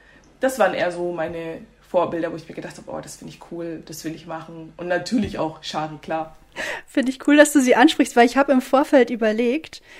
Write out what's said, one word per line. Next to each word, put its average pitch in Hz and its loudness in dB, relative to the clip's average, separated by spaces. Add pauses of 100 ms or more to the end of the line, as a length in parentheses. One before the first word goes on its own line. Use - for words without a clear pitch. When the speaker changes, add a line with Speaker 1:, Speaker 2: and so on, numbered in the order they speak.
(400)
Speaker 1:
das 262 -2
waren 190 2
eher 175 -2
so 175 -6
meine 165 -8 (380)
Vorbilder, 165 0
wo - -10
ich 156 -14
mir - -16
gedacht - -12
habe, 143 -16
„Oh, 156 -8
das 151 -16
finde 160 -18
ich - -20 (120)
cool, 170 -10
das - -16
will 160 -8
ich 160 -16
machen.“ 160 -14
Und 175 -10
natürlich 180 -2
auch 156 -6
Shari, 156 -8
klar. 160 -8 (500)
Speaker 2:
Finde 254 -2
ich - -8
cool, 294 6
dass 302 6
du 285 4
sie 247 4
ansprichst, 294 4
weil 240 8
ich 254 0
habe 277 2
im 262 4
Vorfeld 262 4
überlegt, 233 -2 (180)